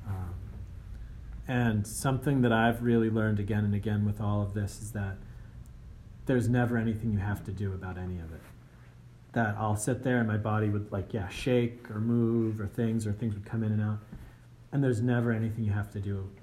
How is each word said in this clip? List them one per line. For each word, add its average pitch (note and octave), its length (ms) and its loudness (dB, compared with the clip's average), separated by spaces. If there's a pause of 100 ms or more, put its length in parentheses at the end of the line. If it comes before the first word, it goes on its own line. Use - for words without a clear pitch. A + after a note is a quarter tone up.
Um, F#2 260 -4 (1120)
and A#2 380 2
something C3+ 560 0
that A#2+ 100 6
I've A#2 300 6
really A#2 300 4
learned A2 280 2
again G#2 260 0
and G#2 100 2
again G#2 300 0
with G#2 160 0
all G#2 200 2
of G2 140 -2
this G2+ 260 -4
is G#2 120 -8
that G2 240 -6 (1080)
there's B2 240 4
never A#2+ 280 4
anything A2+ 340 0
you G#2 80 2
have G2 260 -2
to G#2 60 -8
do G2 220 -4
about F#2 260 -8
any F2+ 200 -6
of D#2+ 140 -12
it. D#2 80 -16 (920)
That G#2+ 260 2
I'll G#2+ 160 2
sit A#2 280 -2
there B2+ 140 4
and A#2 100 4
my G#2+ 100 2
body G#2+ 320 2
would, G#2 220 -2
like, G2+ 220 -4
yeah, G2 160 -2
shake A#2+ 600 0
or G#2+ 80 -6
move A2+ 600 2
or G#2 80 -4
things, A2+ 380 0
or G#2 80 0
things G#2+ 220 -2
would G2+ 100 -10
come A2+ 180 -4
in G#2+ 80 2
and G#2+ 100 2
out. G#2+ 180 -2 (720)
And C#3 120 2
there's B2 180 2
never A#2+ 300 4
anything A2+ 320 0
you G#2 80 0
have G#2 220 -2
to G#2 60 -6
do. G2 300 -4 (140)